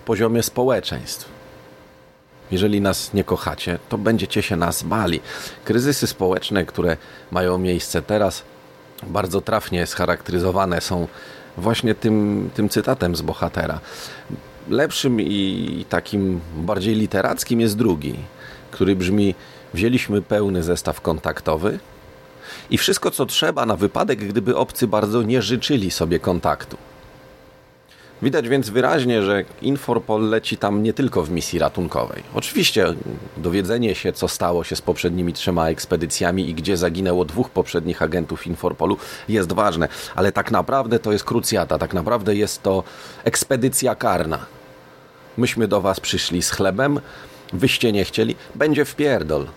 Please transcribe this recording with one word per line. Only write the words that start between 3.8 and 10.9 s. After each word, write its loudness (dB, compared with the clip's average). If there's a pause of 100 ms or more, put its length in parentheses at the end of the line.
to -2
będziecie 2
się -2
nas 0
bali. 0 (440)
Kryzysy 2
społeczne, 0
które 0 (340)
mają 0
miejsce 0
teraz, 0 (640)
bardzo -2
trafnie -2
scharakteryzowane 0
są -2 (480)